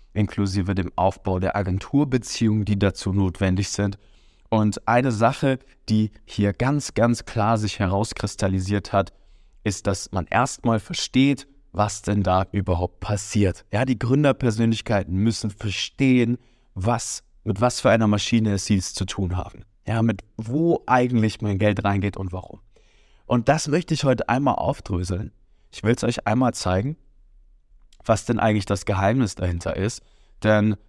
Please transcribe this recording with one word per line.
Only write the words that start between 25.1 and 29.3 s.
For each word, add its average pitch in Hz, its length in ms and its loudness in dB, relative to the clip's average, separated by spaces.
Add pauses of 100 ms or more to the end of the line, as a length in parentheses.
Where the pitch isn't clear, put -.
Ich - 140 -12
will's 117 180 2
euch - 240 -2
einmal 117 280 2
zeigen, 101 420 -2 (1080)
was 110 200 0
denn 110 160 -2
eigentlich 107 260 2
das 98 180 -2
Geheimnis 101 520 0